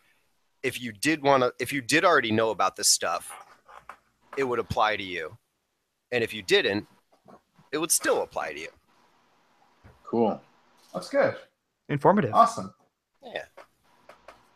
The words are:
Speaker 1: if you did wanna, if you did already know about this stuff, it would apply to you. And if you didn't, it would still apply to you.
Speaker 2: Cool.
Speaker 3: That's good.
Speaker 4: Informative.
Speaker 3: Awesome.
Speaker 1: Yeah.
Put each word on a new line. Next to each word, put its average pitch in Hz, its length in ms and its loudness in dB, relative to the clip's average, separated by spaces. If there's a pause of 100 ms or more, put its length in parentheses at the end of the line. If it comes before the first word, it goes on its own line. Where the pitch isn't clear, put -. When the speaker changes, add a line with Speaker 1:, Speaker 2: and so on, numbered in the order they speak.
(640)
Speaker 1:
if 120 160 -6
you 120 100 -10
did 139 320 -2
wanna, 135 380 4
if 127 120 -4
you 143 80 -4
did 139 240 2
already 135 280 4
know 113 180 2
about 95 240 0
this - 140 -2
stuff, - 420 -2 (1040)
it 139 60 -2
would 123 160 -2
apply 107 380 0
to 98 80 -8
you. 87 340 -10 (720)
And 120 140 0
if 107 100 -6
you 107 80 -10
didn't, 113 460 0 (840)
it 151 80 -4
would 165 140 -2
still 156 300 0
apply 78 320 -6
to 71 60 -12
you. 80 80 -12 (1300)
Speaker 2:
Cool. - 400 0 (500)
Speaker 3:
That's 175 160 -10
good. 247 280 0 (520)
Speaker 4:
Informative. 151 460 2
Speaker 3:
Awesome. 117 400 2 (480)
Speaker 1:
Yeah. - 220 -12 (1120)